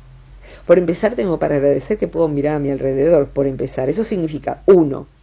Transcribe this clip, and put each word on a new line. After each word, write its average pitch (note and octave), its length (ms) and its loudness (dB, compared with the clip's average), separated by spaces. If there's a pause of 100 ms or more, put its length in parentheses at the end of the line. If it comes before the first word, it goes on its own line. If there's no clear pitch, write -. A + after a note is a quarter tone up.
(680)
Por F3 120 6
empezar, F3+ 360 0
tengo F#3+ 240 -2
para D#3 180 0
agradecer C#3+ 420 0
que E3+ 100 -2
puedo D#3+ 200 -2
mirar D3 280 -2
a - 20 -2
mi C#3 120 -4
alrededor, C#3 580 0
por C#3 180 -2
empezar. C3+ 440 -4
Eso G3 120 -2
significa, D#3+ 640 -6
uno, D#3 400 4 (160)